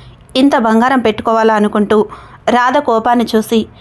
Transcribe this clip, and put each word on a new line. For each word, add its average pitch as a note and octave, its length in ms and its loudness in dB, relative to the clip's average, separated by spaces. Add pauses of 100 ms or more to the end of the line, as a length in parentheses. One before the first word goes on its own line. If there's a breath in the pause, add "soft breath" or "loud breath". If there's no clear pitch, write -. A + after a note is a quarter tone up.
(360 loud breath)
ఇంత C#4 200 2
బంగారం A#3 420 0
పెట్టుకోవాలా A3 560 0
అనుకుంటూ G#3+ 520 0 (440 loud breath)
రాధ B3 280 2
కోపాన్ని A#3+ 480 0 (100)
చూసి A3 300 0 (140 loud breath)